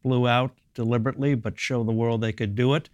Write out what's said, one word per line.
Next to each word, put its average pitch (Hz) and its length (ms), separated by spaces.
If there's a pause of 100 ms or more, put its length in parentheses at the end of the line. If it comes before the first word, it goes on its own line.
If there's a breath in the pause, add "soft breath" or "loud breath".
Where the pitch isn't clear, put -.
blew 123 240
out 127 300 (160)
deliberately, 123 600
but 110 220
showed 120 300
the 113 60
world 117 260
they 110 140
could 107 200
do 123 200
it, 156 200